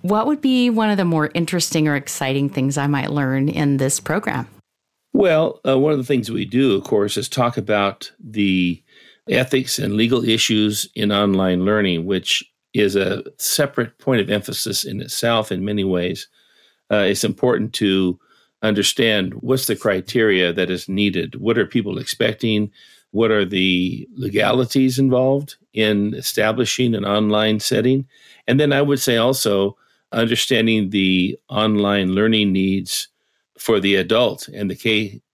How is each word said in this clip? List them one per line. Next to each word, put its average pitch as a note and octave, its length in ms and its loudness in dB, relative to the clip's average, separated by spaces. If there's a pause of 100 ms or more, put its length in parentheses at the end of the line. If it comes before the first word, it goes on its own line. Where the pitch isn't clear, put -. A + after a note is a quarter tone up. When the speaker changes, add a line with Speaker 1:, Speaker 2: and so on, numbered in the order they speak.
Speaker 1:
what G#3 260 0
would D4+ 120 0
be B3+ 300 2
one A3 200 2
of G3+ 60 2
the F#3+ 80 0
more D#3 300 2
interesting E3 540 0
or C#3+ 80 2
exciting C#3 540 -2
things C#3 280 -2
I C#3 80 0
might C#3+ 240 0
learn C3+ 380 0
in C#3+ 300 0
this C3+ 200 0
program? C#3+ 480 -4 (680)
Speaker 2:
Well, E3 540 2
uh, C3+ 120 2
one D3+ 140 2
of C#3+ 60 0
the B2 60 -4
things A#2+ 260 -2
we A2+ 140 -4
do, A#2+ 320 2
of G2 80 -4
course, G#2 320 0
is G#2 120 -6
talk A#2+ 280 -2
about G2+ 640 -2
the F#2+ 600 0 (480)
ethics B2+ 520 0
and G#2 140 -2
legal A#2 280 2
issues G#2+ 720 0
in G#2 160 0
online F#2+ 540 2
learning, F#2+ 420 0
which - 380 -2 (300)
is G2+ 200 2
a F#2+ 300 0 (140)
separate - 600 -4
point B2+ 220 0
of G2 100 -2
emphasis G#2 540 -4
in - 160 -8
itself A#2 500 -2
in F#2 140 -4
many G#2 180 -2
ways. F#2 460 -2 (640)
Uh, G2+ 160 2
it's G2+ 160 0
important G2+ 480 -2
to F#2+ 480 0 (400)
understand G#2 760 0
what's B2+ 340 -2
the G#2+ 80 0
criteria F#2+ 760 2
that F2+ 160 -2
is F2+ 200 -6
needed. F#2+ 480 -2
What A2 200 0
are G#2 80 2
people G2 320 -2
expecting? G#2+ 760 -2 (400)
What A2 180 2
are G#2 140 2
the F#2 640 0 (100)
legalities B2 840 0
involved C3+ 560 2 (180)
in G#2+ 420 0
establishing A#2 800 0
an G2 100 -4
online G#2+ 560 0
setting? B2+ 460 0 (420)
And C3 100 4
then D3 140 4
I C#3 100 2
would C#3+ 160 2
say A#2+ 180 0
also G#2+ 600 2 (340)
understanding A2+ 800 0
the F#2+ 480 2 (100)
online G2+ 640 0
learning G#2+ 380 2
needs F#2+ 540 -2 (500)
for A2 220 0
the G2 160 2
adult G#2 540 0
and G#2 200 -6
the - 80 -6
K G#2+ 440 -2 (140)